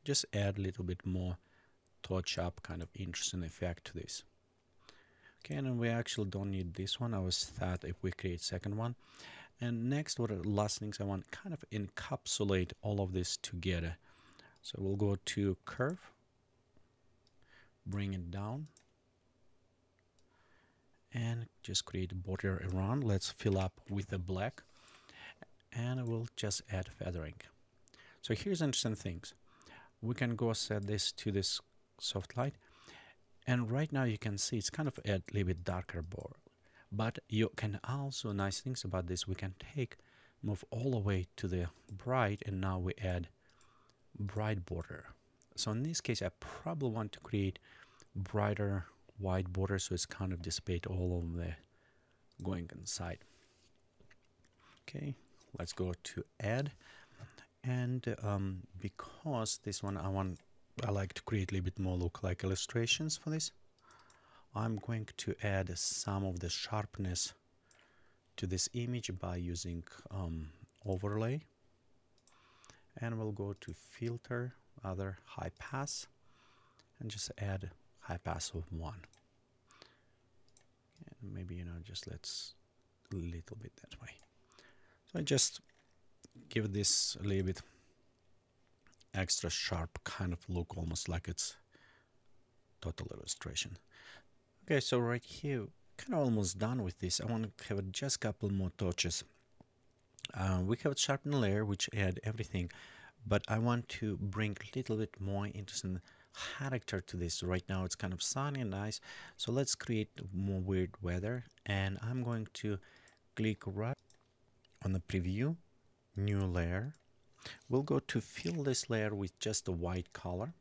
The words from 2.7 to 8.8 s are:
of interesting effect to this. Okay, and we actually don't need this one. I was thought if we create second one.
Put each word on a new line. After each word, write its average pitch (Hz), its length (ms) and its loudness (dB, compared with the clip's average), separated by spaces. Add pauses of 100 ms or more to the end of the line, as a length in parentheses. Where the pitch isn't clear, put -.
of 82 120 -8
interesting 92 480 -2
effect 85 440 -2
to - 80 -12
this. - 280 -8 (1200)
Okay, 147 120 -6
and 131 240 2
we 117 100 4
actually 117 400 2
don't 98 220 -2
need 92 240 0
this 95 260 -2
one. 117 140 0
I 98 40 2
was 92 280 2
thought 90 380 -2
if 85 180 -4
we 95 100 2
create 90 300 -2
second 101 340 -2
one. 120 180 0 (680)